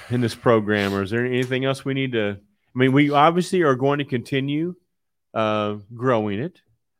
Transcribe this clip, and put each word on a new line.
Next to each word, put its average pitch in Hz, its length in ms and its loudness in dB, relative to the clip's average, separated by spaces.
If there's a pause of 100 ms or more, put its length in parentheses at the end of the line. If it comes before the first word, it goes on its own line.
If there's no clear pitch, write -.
(100)
in 123 100 0
this 120 140 0
program, 104 600 2
or 98 80 0
is 95 80 -6
there 117 140 -2
anything 127 400 -2
else 135 200 -4
we 135 100 -4
need 135 160 -4
to? 104 300 -2
I - 360 -20
mean, 127 160 4
we 143 180 4
obviously 170 520 4
are 139 140 2
going 139 240 0
to 139 40 -6
continue, 143 720 -4 (580)
uh, 107 440 -2 (180)
growing 113 460 0
it, 170 200 -8 (400)